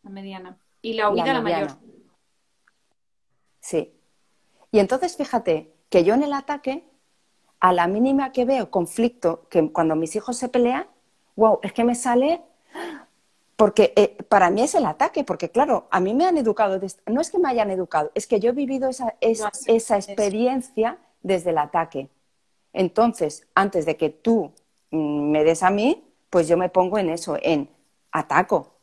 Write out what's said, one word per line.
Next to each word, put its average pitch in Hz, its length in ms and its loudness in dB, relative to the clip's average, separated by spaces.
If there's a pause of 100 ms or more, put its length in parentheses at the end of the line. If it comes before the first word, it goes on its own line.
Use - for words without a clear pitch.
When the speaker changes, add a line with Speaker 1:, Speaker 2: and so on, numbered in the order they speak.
Speaker 1:
La 196 80 -20
mediana. 190 480 -16 (240)
¿Y 220 120 -8
la 214 100 -2
Speaker 2:
La 208 80 2
Speaker 1:
huida, 233 220 0
la 240 80 0
Speaker 2:
mediana. 160 240 0
Speaker 1:
mayor? 139 120 -14 (1800)
Speaker 2:
Sí. - 320 -6 (800)
Y 214 60 4
entonces, 262 380 0
fíjate, 190 560 -4 (160)
que 175 160 4
yo 202 100 4
en 277 80 2
el 285 100 -2
ataque, 277 520 -6 (760)
a 185 120 4
la 175 140 2
mínima 262 460 0
que 247 120 0
veo 247 260 -2
conflicto, 185 760 -2
que 156 240 2
cuando 160 240 0
mis 160 200 -4
hijos 240 200 -6
se 247 120 -8
pelean, 247 380 0 (500)
guau, 214 260 4
es 196 100 -6
que 233 120 0
me 240 100 2
sale, 262 480 0 (1120)
porque, 208 400 4
eh, - 200 4 (120)
para 185 220 4
mí 208 120 0
es 311 120 -2
el 311 100 4
ataque, 190 400 -2
porque - 260 -6
claro, 254 400 0
a 185 100 2
mí 190 120 0
me 302 140 2
han 349 100 2
educado, 208 420 0
des-, 185 280 -10
no 240 140 -2
es 339 100 -4
que 403 80 -2
me 330 100 2
hayan 220 220 0
educado, 170 440 -2
es - 120 -4
que 214 140 0
yo 233 100 2
he - 20 -4
vivido 269 360 -4
esa, 254 320 -6
es-, 226 200 0
Speaker 1:
Lo 214 60 -4
has - 200 -8
Speaker 2:
esa 226 300 2
Speaker 1:
eso. 196 160 -6
Speaker 2:
experiencia 226 840 -2 (240)
desde 180 280 -2
el 160 80 0
ataque. 151 500 -4 (640)
Entonces, 185 840 -2
antes 190 320 0
de 156 100 -2
que 156 140 -2
tú, - 420 -2 (380)
mm, 147 400 -2
me 151 140 2
des 160 180 2
a 185 80 4
mí, 220 340 0 (260)
pues 170 180 2
yo 170 80 4
me 180 120 0
pongo 185 300 0
en 185 120 0
eso, 165 300 -6
en 147 300 -2 (400)
ataco. 147 640 -2 (100)